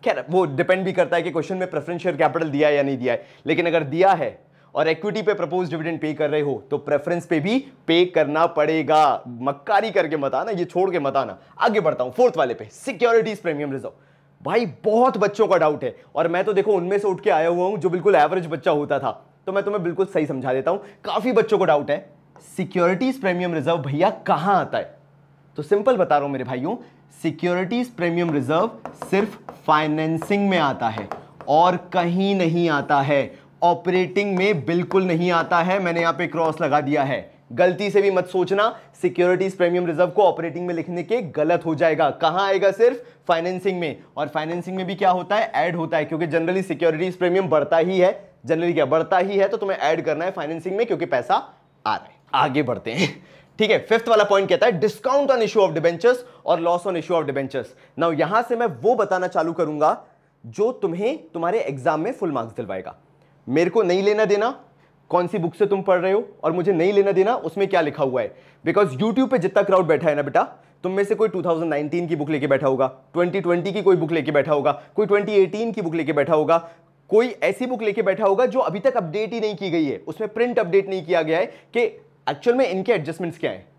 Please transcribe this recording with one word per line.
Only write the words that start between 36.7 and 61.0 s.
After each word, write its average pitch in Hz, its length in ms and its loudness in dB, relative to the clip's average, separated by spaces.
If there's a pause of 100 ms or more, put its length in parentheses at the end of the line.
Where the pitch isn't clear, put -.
दिया 143 220 0
है, 127 280 -4 (220)
गलती 180 380 2
से 196 120 4
भी 196 80 2
मत 180 160 0
सोचना 196 420 0 (340)
सिक्योरिटीज 180 540 0
प्रीमियम 180 300 0
रिजर्व 165 240 0
को 208 120 2
ऑपरेटिंग 170 440 0
में 175 80 -4
लिखने 170 280 -6
के 233 200 -2
गलत 160 440 -2
हो 160 80 -2
जाएगा। 160 360 2
कहां 170 320 0
आएगा? 196 280 2
सिर्फ 233 340 2 (240)
फाइनेंसिंग 180 520 -2
में। 143 220 -6 (140)
और 147 120 -4
फाइनेंसिंग 170 480 -6
में 185 100 -6
भी 190 80 -6
क्या 190 160 2
होता 180 260 0
है? 220 180 0
ऐड 170 220 0
होता 165 200 -4
है, 151 80 0
क्योंकि 165 220 -4
generally 165 360 -2
सिक्योरिटीज 170 540 -2
प्रीमियम 180 320 0
बढ़ता 151 300 2
ही 180 200 0
है। 180 140 4 (300)
generally 160 320 0
क्या 151 120 2
बढ़ता 160 320 2
ही 196 180 -2
है, 196 120 2
तो 220 80 -4
तुम्हें 190 220 -4
ऐड 156 260 0
करना 151 200 -2
है 190 60 -2
फाइनेंसिंग 165 460 -6
में 226 100 0
क्योंकि 175 200 -2
पैसा 131 280 0 (520)
आ 107 100 0
रहा - 80 -12
है। - 100 -20 (220)
आगे 143 260 2
बढ़ते 117 300 -4
हैं, 160 160 0 (500)
ठीक 214 120 0
है। 175 80 4
फिफ्थ 226 300 0
वाला 214 160 4
पॉइंट 196 240 2
कहता 185 180 4
है 190 140 2
discount 262 500 0
on 240 160 2
issue 190 220 4
of 156 80 -2
debentures 170 400 2 (300)
और 165 160 2
loss 175 240 0
on 180 120 -2
issue 165 220 0
of 139 100 -4
debentures। 135 680 -8
Now 165 200 0
यहां 196 220 2
से 233 140 -2
मैं 233 100 0
वो 170 280 0
बताना 185 340 0
चालू 165 240 -2
करूंगा 156 440 0 (480)
जो 196 280 -2
तुम्हें 208 440 -4 (180)